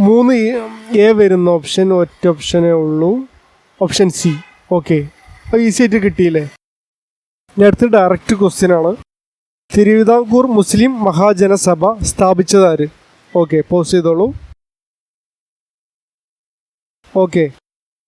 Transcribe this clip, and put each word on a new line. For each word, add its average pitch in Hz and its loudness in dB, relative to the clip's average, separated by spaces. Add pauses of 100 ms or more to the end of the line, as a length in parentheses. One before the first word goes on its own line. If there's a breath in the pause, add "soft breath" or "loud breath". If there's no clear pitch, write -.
മൂന്ന് 240 2 (720)
എ - 4 (120)
വരുന്ന 185 2 (100)
ഓപ്ഷൻ 190 -2 (100)
ഒറ്റ - -4 (100)
ഓപ്ഷനേ 170 -2 (120)
ഉള്ളൂ, 156 -2 (720)
ഓപ്ഷൻ 190 0 (100)
സി. 170 0 (460)
ഓക്കെ, 160 -2 (460)
അപ്പോൾ 226 -2
ഈസി 220 0
ആയിട്ട് 220 0
കിട്ടിയില്ലേ? 165 -2 (1080)
ഇനി 202 4
അടുത്ത 233 0
ഡയറക്റ്റ് 185 0
ക്വസ്റ്റ്യൻ 185 0
ആണ്, 165 -2 (800)
തിരുവിതാംകൂർ 220 2 (120)
മുസ്ലിം 226 0 (160)
മഹാജനസഭ 185 0 (220)
സ്ഥാപിച്ചതാര്? 185 0 (540)
ഓക്കെ, 160 -2 (140)
പോസ് 175 -2
ചെയ്തോളൂ. 170 0 (3000)
ഓക്കെ, 170 -2 (640)